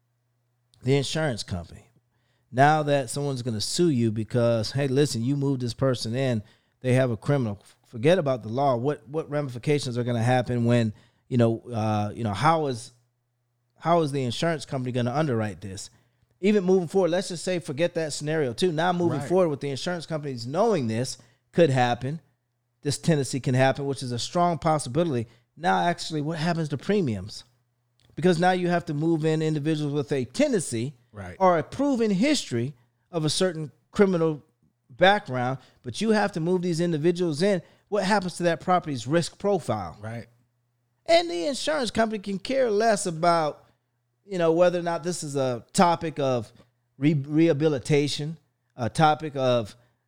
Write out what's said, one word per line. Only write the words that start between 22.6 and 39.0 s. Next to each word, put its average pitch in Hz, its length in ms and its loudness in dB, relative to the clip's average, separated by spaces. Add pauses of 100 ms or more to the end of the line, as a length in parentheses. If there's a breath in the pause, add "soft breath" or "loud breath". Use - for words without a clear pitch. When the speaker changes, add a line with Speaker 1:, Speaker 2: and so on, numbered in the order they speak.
Speaker 1:
this 143 160 -4
tendency 143 420 0
can 127 160 0
happen, 131 300 2
which 139 180 -6
is 123 80 -8
a 120 80 -4
strong 175 380 0
possibility. 147 720 -2 (280 soft breath)
Now, 180 320 0
actually, 165 340 -4
what 160 160 -4
happens 160 320 -2
to 143 80 -6
premiums? 123 680 -4 (720)
Because 165 240 2
now 180 120 4
you 180 160 0
have 175 200 0
to 160 60 -4
move 156 300 0
in 156 180 2
individuals 151 520 0
with 147 180 -2
a 135 140 0
tendency 151 680 -2 (200)
Speaker 2:
Right. 98 260 -14
Speaker 1:
or 185 180 4
a 147 60 0
proven 240 480 0
history 175 600 0 (380)
of 165 120 -4
a 151 60 2
certain 160 420 -2 (200)
criminal 165 520 2 (460)
background, 131 720 2 (240 soft breath)
but 123 180 -8
you 220 80 0
have 208 240 2
to 170 80 -4
move 175 200 0
these 170 200 0
individuals 170 600 0
in. 196 200 2 (260 soft breath)
What 196 160 -2
happens 185 340 0
to 175 60 -6
that 165 160 2
property's 156 480 -2